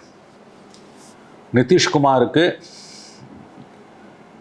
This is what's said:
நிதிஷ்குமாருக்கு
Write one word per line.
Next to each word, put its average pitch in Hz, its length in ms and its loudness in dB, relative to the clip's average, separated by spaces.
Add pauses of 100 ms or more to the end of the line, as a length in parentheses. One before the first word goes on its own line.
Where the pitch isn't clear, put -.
(1500)
நிதிஷ்குமாருக்கு 139 1000 0 (1900)